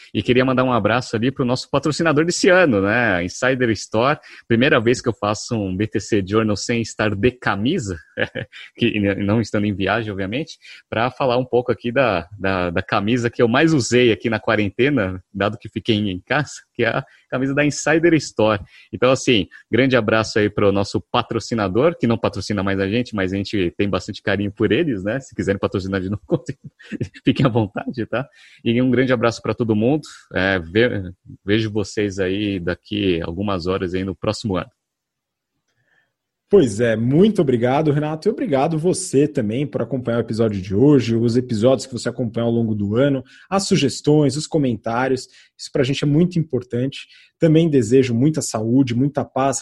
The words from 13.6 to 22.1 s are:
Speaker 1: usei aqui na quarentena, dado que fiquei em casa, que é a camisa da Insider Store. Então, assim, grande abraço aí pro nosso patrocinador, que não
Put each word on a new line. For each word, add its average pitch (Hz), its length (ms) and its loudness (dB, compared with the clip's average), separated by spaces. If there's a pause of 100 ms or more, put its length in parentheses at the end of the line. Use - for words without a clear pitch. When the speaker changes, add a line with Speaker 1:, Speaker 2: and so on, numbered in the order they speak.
Speaker 1:
usei 123 380 4
aqui 110 180 -2
na 110 80 -2
quarentena, 107 880 0 (100)
dado 101 240 -2
que - 120 -18
fiquei 110 260 -2
em 101 240 -2
casa, 139 360 -4 (180)
que 117 100 -2
é 113 60 2
a 135 160 -4 (240)
camisa 135 260 -2
da 147 100 2
Insider 160 500 2
Store. 107 460 0 (300)
Então, 123 200 2
assim, 117 360 2 (240)
grande 127 240 4
abraço 110 440 2
aí 104 100 2
pro 101 240 2
nosso 101 260 -2 (100)
patrocinador, 113 880 0
que - 80 -2
não 117 120 2